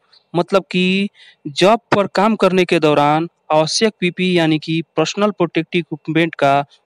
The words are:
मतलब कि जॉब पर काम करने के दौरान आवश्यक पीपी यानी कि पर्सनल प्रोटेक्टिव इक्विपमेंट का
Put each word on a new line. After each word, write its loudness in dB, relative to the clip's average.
मतलब 0
कि 0
जॉब 2
पर 0
काम 0
करने 2
के 0
दौरान 2
आवश्यक 0
पीपी -2
यानी 0
कि -4
पर्सनल -2
प्रोटेक्टिव -4
इक्विपमेंट -4
का 2